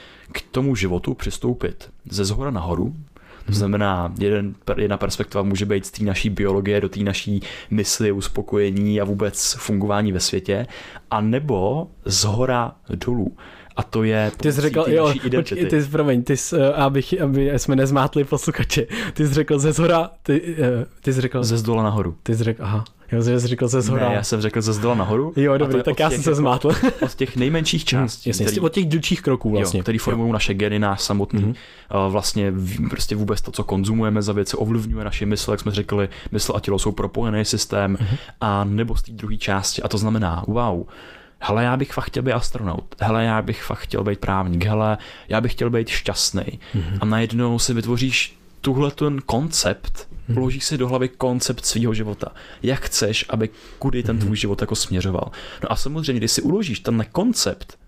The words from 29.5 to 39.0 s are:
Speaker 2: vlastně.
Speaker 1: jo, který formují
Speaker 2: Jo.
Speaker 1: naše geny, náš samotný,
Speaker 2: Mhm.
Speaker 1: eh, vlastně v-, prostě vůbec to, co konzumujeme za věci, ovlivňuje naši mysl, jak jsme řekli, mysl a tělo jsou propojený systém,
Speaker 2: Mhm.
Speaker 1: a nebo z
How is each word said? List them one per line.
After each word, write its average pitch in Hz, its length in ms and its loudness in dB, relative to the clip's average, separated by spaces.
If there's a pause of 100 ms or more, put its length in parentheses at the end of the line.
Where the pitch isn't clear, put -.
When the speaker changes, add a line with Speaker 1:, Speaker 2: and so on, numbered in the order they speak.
Speaker 2:
vlastně. 101 280 2
Speaker 1:
jo, 90 40 0
který 110 160 0
formují 117 300 0
Speaker 2:
Jo. 117 40 2
Speaker 1:
naše 104 220 2
geny, 104 240 0
náš 101 220 2
samotný, 101 400 0
Speaker 2:
Mhm. 107 140 2 (360)
Speaker 1:
eh, - 40 -2 (160)
vlastně 101 400 0
v-, 92 380 -2
prostě - 280 0
vůbec 107 260 0
to, - 80 -4
co 101 140 -4
konzumujeme 107 580 0
za 101 100 0
věci, 101 240 0
ovlivňuje 110 480 0
naši 104 220 -4
mysl, 104 240 0
jak 104 100 0
jsme 107 120 0
řekli, 101 360 0 (240)
mysl 107 240 0
a 101 40 -2
tělo 98 180 0
jsou 107 140 2
propojený 107 520 0
systém, 101 460 0 (100)
Speaker 2:
Mhm. 107 160 0 (240)
Speaker 1:
a 101 240 2
nebo 110 320 0
z - 60 2